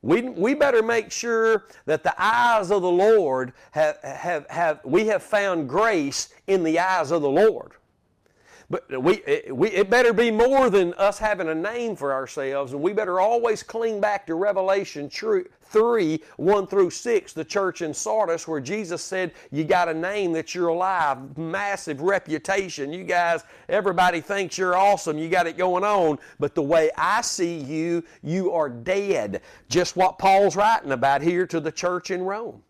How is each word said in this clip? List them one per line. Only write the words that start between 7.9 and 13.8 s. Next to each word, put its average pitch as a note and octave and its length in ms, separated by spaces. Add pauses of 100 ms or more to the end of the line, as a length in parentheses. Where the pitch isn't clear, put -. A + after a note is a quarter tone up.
But C3 300
we, F3+ 220
it, C#3 300
we, D3+ 140
it G3 220
better A#3+ 240
be A#3 160
more B3 400
than F3+ 240
us G3 240
having G3+ 320
a D#3+ 40
name A3 400
for C#3 160
ourselves, C3+ 640
and C#3 80
we F#3 140
better F#3 260
always A3+ 420
cling A3+ 380